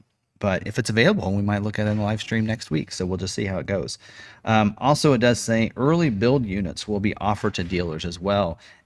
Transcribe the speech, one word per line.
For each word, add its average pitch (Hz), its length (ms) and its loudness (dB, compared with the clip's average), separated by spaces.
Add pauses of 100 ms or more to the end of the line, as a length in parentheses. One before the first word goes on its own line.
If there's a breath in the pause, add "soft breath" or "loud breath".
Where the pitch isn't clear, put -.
(400)
But 95 280 -2
if 101 100 -8
it's 120 120 -2
available, 117 420 2
we 101 100 0
might 101 200 0
look 104 180 -4
at 107 80 0
it 107 40 2
in 107 80 0
a 104 40 -2
live 104 160 0
stream 110 260 -2
next 110 240 -4
week. 151 220 -2
So - 140 -4
we'll 90 120 -2
just 95 160 -6
see 104 120 -2
how 95 140 -4
it 76 60 -6
goes. 95 320 -4 (460 loud breath)
Um, 107 340 2
also, 143 360 4
it 120 60 2
does 120 200 4
say 113 380 0
early 160 320 2
build 120 360 2
units 95 400 -4
will 104 140 -2
be 101 160 0
offered 104 380 -2
to 95 100 -4
dealers 85 400 -4
as 85 160 -8
well 95 400 0 (260 loud breath)